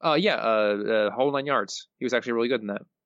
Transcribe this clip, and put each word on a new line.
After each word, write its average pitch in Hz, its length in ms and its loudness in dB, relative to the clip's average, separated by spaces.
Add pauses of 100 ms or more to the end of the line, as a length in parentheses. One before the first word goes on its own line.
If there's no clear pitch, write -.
Uh, 160 100 2
yeah, 170 220 2
uh, 107 760 2
uh, - 20 -2
Whole 131 200 0
Nine 139 140 -2
Yards. 123 420 -2 (100)
He - 80 -8
was 120 80 0
actually 120 200 0
really 117 140 2
good 123 140 0
in 107 60 -8
that. 101 160 -8 (220)